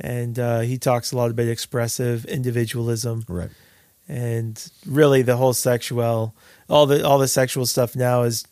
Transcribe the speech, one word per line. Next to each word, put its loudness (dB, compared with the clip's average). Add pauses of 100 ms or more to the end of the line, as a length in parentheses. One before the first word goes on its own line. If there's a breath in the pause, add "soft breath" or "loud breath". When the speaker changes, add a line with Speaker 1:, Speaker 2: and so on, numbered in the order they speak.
Speaker 1:
And, -6
uh, 0
he -2
talks 0
a -4
lot 0
about -2
expressive -4
individualism. -4
Speaker 2:
Right. -6 (580 soft breath)
Speaker 1:
And -6 (160)
really 6
the 2
whole 2
sexual, -2 (340 soft breath)
all 6
the, 2
all 6
the 2
sexual 0
stuff 0
now 2
is, -2